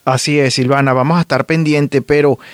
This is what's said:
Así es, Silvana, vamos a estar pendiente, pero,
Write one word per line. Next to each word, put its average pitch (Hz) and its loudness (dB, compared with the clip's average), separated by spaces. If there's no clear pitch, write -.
Así 147 0
es, 135 0
Silvana, 135 0
vamos 139 0
a 170 0
estar 135 -2
pendiente, 151 0
pero, 147 0